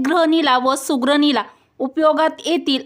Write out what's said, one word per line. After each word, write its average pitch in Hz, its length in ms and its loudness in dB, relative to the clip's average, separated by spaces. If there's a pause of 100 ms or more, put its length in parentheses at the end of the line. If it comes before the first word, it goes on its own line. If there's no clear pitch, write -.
गृहिणीला 311 500 2
व 262 180 0
सुगृहिणीला 285 680 0 (360)
उपयोगात 311 680 0
येतील 269 400 -2